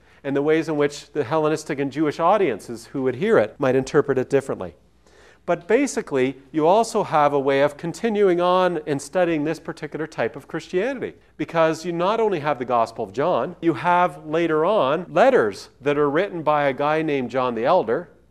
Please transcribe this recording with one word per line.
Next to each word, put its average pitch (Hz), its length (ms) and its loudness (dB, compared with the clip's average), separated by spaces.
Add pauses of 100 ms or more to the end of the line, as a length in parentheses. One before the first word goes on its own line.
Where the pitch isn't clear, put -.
(240)
and 139 100 -4
the 143 80 2
ways 156 260 2
in 156 80 -2
which 147 360 -2
the 151 100 -2
Hellenistic 151 560 -2
and 139 140 -4
Jewish 151 260 -2
audiences 165 680 0
who 139 160 -6
would 131 140 0
hear 190 220 2
it 107 200 2
might 131 180 2
interpret 135 420 0
it 123 120 -4
differently. 104 440 -2 (720)
But 170 220 -4
basically, 170 720 0 (140)
you 156 140 0
also 214 380 2
have 147 300 2
a 143 40 0
way 139 220 2
of 143 160 2
continuing 196 640 0
on 180 460 2
and 143 140 -2
studying 170 440 0
this 151 160 -4
particular 156 460 -8
type 127 280 -4
of 143 140 -16
Christianity, 180 680 -6 (220)
because 160 480 0
you 175 80 -4
not 180 260 0
only 208 220 0
have 147 180 -2
the 131 60 -6
Gospel 117 400 0
of 98 80 -10
John, 143 480 -2
you 165 140 0
have 156 500 0
later 156 400 0
on 170 460 0
letters 151 580 2 (140)
that 143 160 0
are 147 100 2
written 170 340 -2
by 147 220 2
a 139 80 2
guy 151 300 0
named 139 280 -2
John 127 240 -2
the 113 120 -2
Elder, 156 420 0 (220)